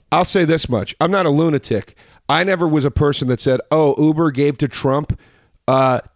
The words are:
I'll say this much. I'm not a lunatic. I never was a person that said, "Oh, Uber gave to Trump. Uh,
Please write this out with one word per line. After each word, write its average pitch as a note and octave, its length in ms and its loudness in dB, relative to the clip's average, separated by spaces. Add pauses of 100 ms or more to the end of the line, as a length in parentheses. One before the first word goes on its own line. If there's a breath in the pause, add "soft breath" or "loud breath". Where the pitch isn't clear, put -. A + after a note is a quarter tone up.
(120)
I'll E3+ 140 2
say F#3 200 0
this D#3+ 220 0
much. A2 320 -4
I'm E3+ 120 0
not F#3+ 140 0
a D#3 40 0
lunatic. C#3+ 640 -2 (320 soft breath)
I D#3+ 160 0
never F3+ 240 0
was D3+ 180 2
a C3+ 60 -2
person C#3+ 380 0
that B2 100 -2
said, B2+ 220 0 (100)
"Oh, D3+ 260 2
Uber D#3 340 2
gave C#3+ 280 0
to D3 80 0
Trump. C#3+ 500 -2 (500 soft breath)
Uh, C3 320 2 (160)